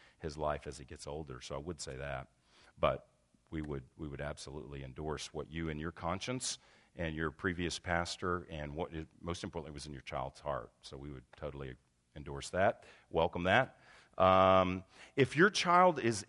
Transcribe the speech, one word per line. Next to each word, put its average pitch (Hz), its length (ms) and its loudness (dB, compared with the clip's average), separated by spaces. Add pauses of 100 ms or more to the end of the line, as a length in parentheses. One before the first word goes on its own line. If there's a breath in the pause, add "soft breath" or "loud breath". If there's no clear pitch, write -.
(180 soft breath)
his 76 180 -8
life 73 300 -2
as 71 120 -12
he 71 60 -14
gets - 220 -16
older." 71 340 -10
So - 140 -10
I 69 40 -6
would 82 220 -8
say 67 160 -10
that. 65 300 -8 (540 soft breath)
But 69 260 2 (440)
we 78 120 -6
would, 71 200 -6 (160)
we 80 100 -8
would 69 120 -10
absolutely 71 640 -10
endorse 71 500 -8
what 73 160 -8
you 82 180 -4
and 78 100 -4
your 80 120 -4
conscience 95 680 -4 (380 soft breath)
and 82 180 -4
your 78 160 0
previous 87 480 -4
pastor 87 720 -2
and 73 260 -8
what 78 180 -6
it, 80 160 -8 (120)
most 85 240 -6
importantly 78 300 -8
was 71 120 -12
in 76 60 -12
your 65 100 -12
child's 67 380 -6
heart. 67 300 -4 (120)
So - 140 -14
we 69 140 -12
would 64 140 -14 (120)
totally 69 380 -8 (420)
endorse 71 340 -10
that, 95 340 2 (260 loud breath)
welcome 85 340 2
that. 117 320 4 (420 loud breath)
Um, 92 640 8 (320 loud breath)
if 131 180 4
your 185 160 6
child 180 480 6
is 104 300 0